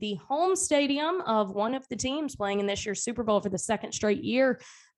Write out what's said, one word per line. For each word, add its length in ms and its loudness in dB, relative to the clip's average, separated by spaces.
the 140 -4
home 380 2
stadium 680 2
of 300 2
one 220 0
of 140 -8
the 80 -6
teams 400 -4
playing 240 0
in 60 0
this 180 -2
year's 180 -4
Super 200 -4
Bowl 180 2
for 80 -2
the 80 -2
second 360 -4
straight 300 0
year. 380 2